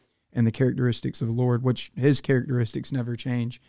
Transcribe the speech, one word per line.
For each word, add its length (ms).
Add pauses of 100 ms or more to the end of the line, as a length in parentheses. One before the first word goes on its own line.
(340)
and 140
the 40
characteristics 720
of 60
the 60
Lord, 300
which 320
his 260
characteristics 680
never 240
change. 540